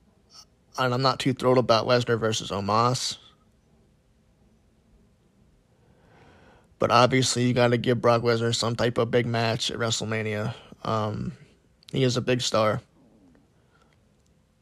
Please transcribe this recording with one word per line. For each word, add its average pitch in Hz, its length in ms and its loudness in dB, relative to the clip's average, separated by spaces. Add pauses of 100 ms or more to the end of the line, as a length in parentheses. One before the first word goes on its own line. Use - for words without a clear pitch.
(760)
and 127 160 0
I'm 127 80 -2
not 135 180 0
too 135 140 0
thrilled 127 240 2
about 113 280 4
Lesnar 120 320 2
versus 110 320 -2
Omos. 107 680 0 (3500)
But - 120 0
obviously, 123 520 2
you 123 100 2
gotta 120 240 2
give 120 240 0
Brock 117 200 2
Lesnar 117 340 0
some 117 220 -4
type 120 200 -2
of 120 140 -2
big 120 140 0
match 113 440 -2
at - 80 -8
WrestleMania. 110 760 -4 (300)
Um, 110 500 -4 (580)
he 139 120 0
is 127 120 2
a 127 60 -2
big 127 200 -2
star. 110 400 0 (1800)